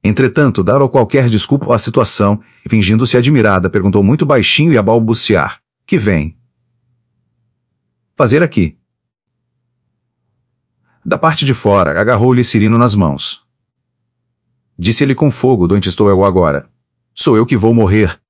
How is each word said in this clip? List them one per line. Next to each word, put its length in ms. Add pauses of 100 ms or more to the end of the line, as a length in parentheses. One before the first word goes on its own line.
Entretanto, 600
dar 180
ou 60
qualquer 400
desculpa 480
à 20
situação, 600 (260)
e 40
fingindo-se 480
admirada, 520
perguntou 320
muito 240
baixinho 460
e 60
a 40
balbuciar, 800 (260)
"Que 120
vem 400 (1800)
fazer 260
aqui?" 360 (2250)
Da 120
parte 280
de 80
fora, 460
agarrou-lhe 460
Cirino 320
nas 180
mãos. 480 (1300)
Disse 260
ele 120
com 140
fogo, 380
"Doente 220
estou 200
eu 140
agora. 460 (440)
Sou 220
eu 100
que 120
vou 160
morrer 440 (120)